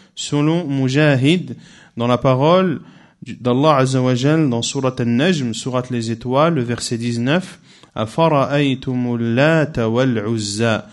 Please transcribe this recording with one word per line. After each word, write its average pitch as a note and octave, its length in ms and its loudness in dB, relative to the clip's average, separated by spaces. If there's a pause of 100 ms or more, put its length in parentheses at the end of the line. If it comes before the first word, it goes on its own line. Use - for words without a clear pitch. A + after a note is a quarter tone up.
(160)
selon D#3 520 -2
Mujahid, C#3 880 2 (400)
dans A#2+ 120 -2
la B2 100 4
parole D3+ 640 2 (400)
d'Allah B2+ 560 0
Azza C3 240 2
wa B2+ 140 2
Jal, D3 340 2
dans A#2 140 -2
Surat C3 360 -4
An-Najm, B2 540 0
Surat B2 380 -4
Les A#2 180 -4
Étoiles, C3 460 0
le B2+ 80 0
verset A#2 340 -4
dix-neuf, A#2+ 640 -2 (360)
"أفرأيتم C3 1200 0
اللات C#3 640 0
والعزى؟ A2+ 1120 0